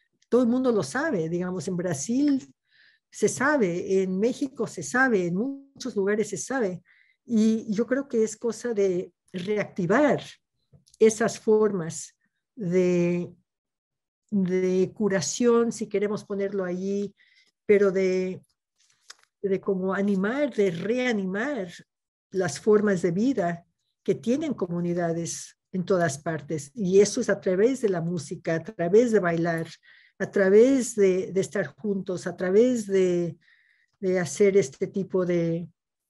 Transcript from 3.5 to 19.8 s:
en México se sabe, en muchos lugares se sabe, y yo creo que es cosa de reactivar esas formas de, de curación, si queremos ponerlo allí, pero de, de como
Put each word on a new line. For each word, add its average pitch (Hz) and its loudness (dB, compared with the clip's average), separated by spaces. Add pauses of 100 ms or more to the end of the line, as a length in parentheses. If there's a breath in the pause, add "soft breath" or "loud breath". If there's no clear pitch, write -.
en 185 -2
México 247 -2
se - -10
sabe, 233 2
en 170 -2
muchos 262 -8
lugares 208 0
se 190 -8
sabe, 196 -4 (440 soft breath)
y 220 2
yo 226 0
creo 269 -2
que 220 0
es 214 -4
cosa 233 -6
de 190 0 (220)
reactivar 196 0 (760)
esas 220 4
formas 208 0 (400)
de, 175 0 (1000)
de 185 0
curación, 233 2
si 220 -8
queremos 202 -2
ponerlo 196 -4
allí, 190 -4 (500 soft breath)
pero 202 6
de, 185 0 (1000)
de 190 -2
como 190 -2